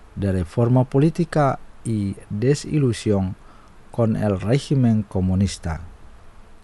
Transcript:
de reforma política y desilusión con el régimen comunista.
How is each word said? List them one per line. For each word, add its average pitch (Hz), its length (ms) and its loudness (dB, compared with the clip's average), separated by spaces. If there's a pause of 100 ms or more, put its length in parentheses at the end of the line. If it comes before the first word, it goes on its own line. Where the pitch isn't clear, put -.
(160)
de 98 180 0
reforma 117 500 2
política 147 760 0 (280)
y 101 320 -2 (120)
desilusión 107 1080 0 (540)
con 113 260 0
el 104 240 0
régimen 117 640 2
comunista. 92 760 -2 (840)